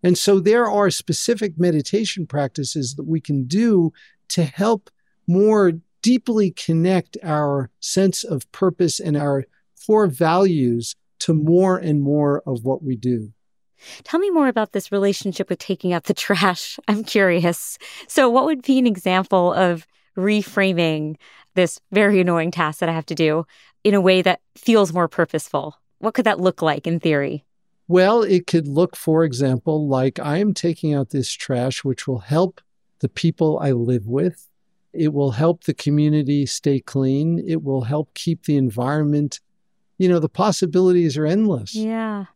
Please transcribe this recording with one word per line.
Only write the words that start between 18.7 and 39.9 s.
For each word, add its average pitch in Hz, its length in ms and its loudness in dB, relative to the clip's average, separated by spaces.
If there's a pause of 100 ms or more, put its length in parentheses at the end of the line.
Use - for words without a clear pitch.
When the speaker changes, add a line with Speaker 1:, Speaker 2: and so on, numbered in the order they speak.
Speaker 2:
an 247 80 4
example 185 680 0
of 175 320 0 (320)
reframing 180 1000 0 (380)
this 180 240 0 (120)
very 202 300 4
annoying 170 300 0
task 156 280 -4
that 170 100 0
I 165 40 -2
have 160 140 -6
to 165 80 -6
do 156 300 0 (380)
in 208 100 2
a 196 80 4
way 185 200 4
that 180 200 0 (140)
feels 202 380 2
more 175 140 0
purposeful? 151 680 -4 (240)
What 220 140 -4
could 240 120 0
that 214 140 0
look 180 220 0
like 151 260 -2
in 165 120 -2
theory? 147 460 -2 (420)
Speaker 1:
Well, 185 340 4
it 190 260 2
could 165 200 0
look, 156 280 0
for 160 280 2
example, 139 640 -2
like, 135 320 0
"I 147 180 -4
am 208 160 0
taking 160 400 -2
out 139 160 -2
this 135 220 -4
trash, 127 520 -4
which 135 240 -6
will 131 120 -4
help 170 420 -2 (380)
the 131 100 -4
people 156 500 -2
I 143 120 -2
live 120 340 -2
with. 143 420 -4 (460)
It 151 200 -2
will 139 180 -2
help 160 320 0
the 156 100 -2
community 147 720 0
stay 139 340 -2
clean. 139 680 -2
It 160 180 -4
will 135 180 -2
help 143 320 -4
keep - 320 -4
the 147 120 0
environment." 143 840 -2 (580)